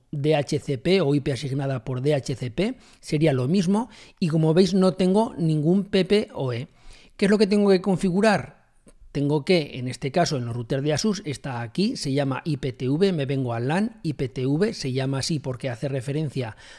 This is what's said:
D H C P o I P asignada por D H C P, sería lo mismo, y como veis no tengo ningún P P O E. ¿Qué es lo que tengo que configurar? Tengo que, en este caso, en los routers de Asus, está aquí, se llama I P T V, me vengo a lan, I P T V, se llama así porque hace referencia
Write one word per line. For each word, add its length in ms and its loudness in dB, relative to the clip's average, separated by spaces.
D 260 2
H 220 0
C 180 -4
P 240 2
o 140 2
I 60 4
P 120 -2
asignada 540 -4
por 160 -6
D 120 2
H 200 -2
C 160 -8
P, 240 -2
sería 320 2
lo 160 0
mismo, 400 2
y 80 0
como 240 2
veis 220 4
no 180 4
tengo 460 2
ningún 460 2
P 200 0
P 300 2
O 180 -4
E. 160 -6
¿Qué 80 0
es 60 4
lo 80 4
que 80 4
tengo 240 4
que 100 6
configurar? 920 0
Tengo 360 0
que, 320 0
en 100 -6
este 240 -6
caso, 240 2
en 80 -4
los 100 -6
routers 280 -4
de 100 0
Asus, 320 0
está 380 -6
aquí, 340 -2
se 160 -4
llama 320 0
I 140 -2
P 160 -6
T 160 -4
V, 240 2
me 100 -2
vengo 300 -2
a 60 -4
lan, 420 -2
I 100 -4
P 160 -4
T 160 -6
V, 300 0
se 180 -6
llama 280 -2
así 180 -2
porque 320 -6
hace 180 -6
referencia 720 -4